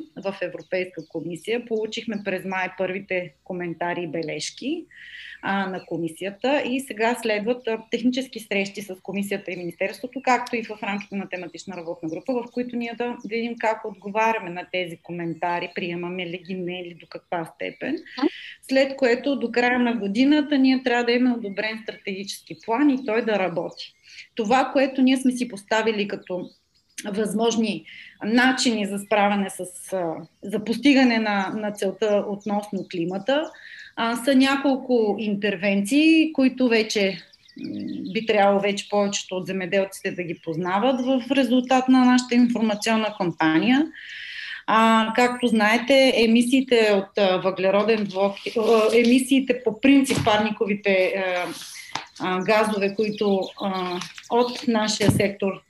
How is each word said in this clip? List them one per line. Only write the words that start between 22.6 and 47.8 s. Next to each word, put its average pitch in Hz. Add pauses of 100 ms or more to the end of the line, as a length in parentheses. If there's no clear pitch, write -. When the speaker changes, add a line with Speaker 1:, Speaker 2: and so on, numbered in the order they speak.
Speaker 1:
план 262
и 254
той 220
да 208
работи. 175 (420)
Това, 254
което 269
ние 262
сме 254
си 247
поставили 214
като 185 (540)
възможни 214 (400)
начини 240
за 202
справяне 202
с, -
а, 185 (380)
за 202
постигане 240
на, 202
на 208
целта 208
относно 202
климата, 196 (460)
а, 233
са 269
няколко 262
интервенции, 208
които 254
вече, 214 (380)
м, - (420)
би 220
трябвало 202
вече 202
повечето 202
от 185
земеделците 190
да 160
ги 170
познават 190
в 254
резултат 254
на 262
нашата 247
информационна 220
кампания. 180 (800)
А, 220
както 247
знаете, 240
емисиите 233
от, 196
а, 185
въглероден 196